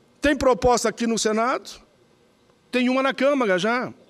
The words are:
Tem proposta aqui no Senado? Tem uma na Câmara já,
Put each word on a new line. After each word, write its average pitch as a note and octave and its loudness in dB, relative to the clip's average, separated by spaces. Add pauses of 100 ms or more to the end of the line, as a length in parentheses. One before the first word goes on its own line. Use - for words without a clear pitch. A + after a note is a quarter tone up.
(200)
Tem C#4+ 2
proposta B3 2
aqui G#3+ -4
no A3+ 0
Senado? A3+ -2 (1000)
Tem B3 0
uma C4 0
na C4+ 0
Câmara B3+ 2
já, G#3+ -2 (160)